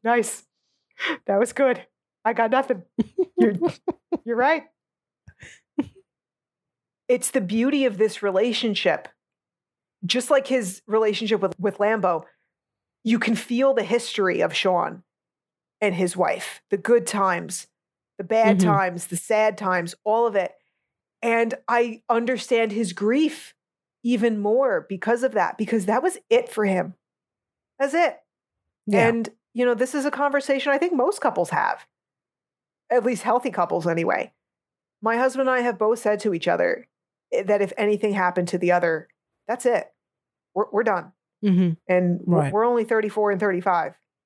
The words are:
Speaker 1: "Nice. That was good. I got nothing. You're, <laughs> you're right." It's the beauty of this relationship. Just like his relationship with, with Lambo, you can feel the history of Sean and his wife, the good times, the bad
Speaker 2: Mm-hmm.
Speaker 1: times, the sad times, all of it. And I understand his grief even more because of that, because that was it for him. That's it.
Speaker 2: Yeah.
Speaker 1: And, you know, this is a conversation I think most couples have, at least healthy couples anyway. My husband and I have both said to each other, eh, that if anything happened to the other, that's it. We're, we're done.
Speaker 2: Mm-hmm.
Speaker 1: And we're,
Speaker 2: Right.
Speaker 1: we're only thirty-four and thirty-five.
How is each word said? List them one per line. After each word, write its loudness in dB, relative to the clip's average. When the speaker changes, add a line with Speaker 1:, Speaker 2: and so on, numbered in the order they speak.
Speaker 1:
"Nice. 0
That 0
was 0
good. 0
I 0
got 0
nothing. 0
You're, 4
<laughs> -10
you're -4
right." 2
It's 0
the 0
beauty 0
of -2
this 0
relationship. 0
Just -2
like 4
his -2
relationship 0
with, -2
with -4
Lambo, 0
you 0
can 0
feel 0
the 0
history -2
of -2
Sean -2
and 0
his -2
wife, -2
the 0
good 2
times, -2
the -10
bad 4
Speaker 2:
Mm-hmm. 4
Speaker 1:
times, 0
the -8
sad 2
times, -2
all 2
of -2
it. 0
And 0
I 0
understand 0
his -2
grief -2
even 0
more 0
because -2
of -2
that, 0
because -2
that 0
was -2
it 2
for -2
him. -2
That's 0
it. 0
Speaker 2:
Yeah. 4
Speaker 1:
And, -2
you 0
know, 2
this -2
is -2
a 0
conversation 0
I 2
think 0
most 0
couples 0
have, -2
at 2
least -2
healthy 0
couples -2
anyway. -2
My 0
husband 0
and 2
I 0
have -2
both 2
said 0
to 0
each -2
other, 0
eh, 0
that 2
if -2
anything 0
happened 0
to -2
the 2
other, 0
that's -6
it. 0
We're, -2
we're 0
done. -2
Speaker 2:
Mm-hmm. 4
Speaker 1:
And 2
we're, 2
Speaker 2:
Right. 2
Speaker 1:
we're 2
only 0
thirty-four 0
and -2
thirty-five. 0